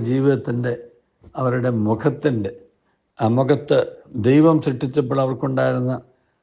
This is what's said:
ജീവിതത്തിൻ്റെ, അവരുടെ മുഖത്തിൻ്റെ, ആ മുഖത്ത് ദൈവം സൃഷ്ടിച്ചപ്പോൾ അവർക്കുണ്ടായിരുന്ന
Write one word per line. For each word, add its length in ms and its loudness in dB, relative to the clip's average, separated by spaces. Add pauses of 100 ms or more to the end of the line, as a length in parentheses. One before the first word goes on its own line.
ജീവിതത്തിൻ്റെ, 640 0 (680)
അവരുടെ 300 0 (180)
മുഖത്തിൻ്റെ, 640 -2 (680)
ആ 80 0 (120)
മുഖത്ത് 400 2 (500)
ദൈവം 360 6
സൃഷ്ടിച്ചപ്പോൾ 600 -2
അവർക്കുണ്ടായിരുന്ന 680 -2 (480)